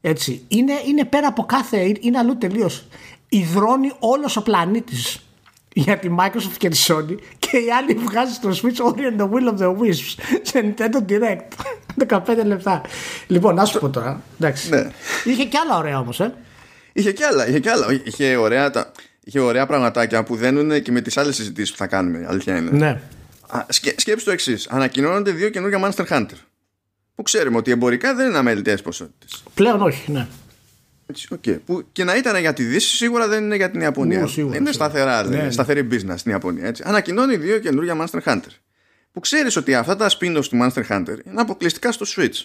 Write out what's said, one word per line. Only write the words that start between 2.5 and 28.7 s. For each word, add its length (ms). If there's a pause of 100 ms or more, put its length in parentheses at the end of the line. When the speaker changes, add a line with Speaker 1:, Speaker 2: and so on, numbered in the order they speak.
Speaker 1:
Υδρώνει 720
όλος 380
ο 60
πλανήτης 840 (480)
για 260
τη 100 (100)
Microsoft 400
και 100
τη 200
Sony 260 (240)
και 180
η 100 (120)
άλλη 160
βγάζει 380
στο 180
Switch 420
Ori 80
and 200
the 100
Will 240
of 80
the 160
Wisps 360 (280)
σε 340
Nintendo 360
Direct. 360 (260)
<laughs> 220
Δεκαπέντε 480
λεπτά. 360 (460)
Λοιπόν, 280
να 100
σου 140
πω 100
τώρα, 340 (180)
εντάξει. 300
Speaker 2:
Ναι. 200 (340)
Speaker 1:
Είχε 200
κι 120
άλλα 220
ωραία 200
όμως, 220
ε. 140 (580)
Speaker 2:
Είχε 200
κι 100
άλλα, 260
είχε 120
κι 80
άλλα. 180 (180)
Είχε 320
ωραία 340
τα... 200 (340)
Είχε 160
ωραία 260
πραγματάκια 580
που 120
δένουνε 440
και 120
με 80
τις 160
άλλες 200
συζητήσεις 340
που 60
θα 100
κάνουμε, 420
αλήθεια 280
είναι. 140
Speaker 1:
Ναι. 300 (480)
Speaker 2:
Α, 200
σκε-, 320
σκέψου 240
το 60
εξής. 380
Ανακοινώνονται 600
δύο 180
καινούργια 420
Monster 180
Hunter. 280 (760)
Που 80
ξέρουμε 340
ότι 140
εμπορικά 440
δεν 140
είναι 100
αμεληταίες 440